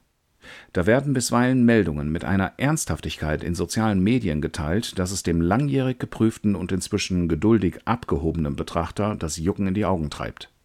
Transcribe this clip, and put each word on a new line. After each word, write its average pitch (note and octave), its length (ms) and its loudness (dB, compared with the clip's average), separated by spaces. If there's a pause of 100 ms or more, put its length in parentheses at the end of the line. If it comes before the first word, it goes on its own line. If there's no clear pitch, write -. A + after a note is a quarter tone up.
(720)
Da F2 140 0
werden C#3 260 4
bisweilen B2 520 2
Meldungen E2 460 4
mit E2+ 140 -4
einer F#2+ 320 2
Ernsthaftigkeit D#2+ 840 -2
in E2+ 100 -2
sozialen F#2+ 500 0
Medien G2+ 380 2
geteilt, E2 560 -2
dass F#2 140 -2
es G2 100 -6
dem E2+ 180 0
langjährig B2+ 600 0
geprüften G#2+ 560 0
und F#2 160 -6
inzwischen F#2 580 -2
geduldig F#2+ 560 2
abgehobenen D#2 720 -2
Betrachter F2 600 -4
das D#2+ 220 -6
Jucken G2 300 -2
in F#2+ 80 -2
die G#2 100 0
Augen E2 240 0
treibt. - 420 -10 (140)